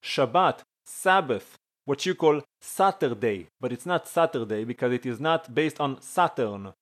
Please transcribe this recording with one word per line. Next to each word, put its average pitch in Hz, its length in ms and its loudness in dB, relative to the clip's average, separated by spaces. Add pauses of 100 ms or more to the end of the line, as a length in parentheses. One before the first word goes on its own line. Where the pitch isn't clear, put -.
Shabbat, 151 560 2 (260)
Sabbath, 175 680 0 (280)
what 139 220 -2
you 185 80 0
call 151 280 4 (180)
Saturday, 117 880 0 (120)
but 123 120 -4
it's 123 140 -10
not 175 200 -2
Saturday 117 560 0
because 123 300 -2
it 123 120 -2
is 123 140 -6
not 160 340 -2
based 151 280 -2
on 139 200 -2
Saturn. 104 800 -2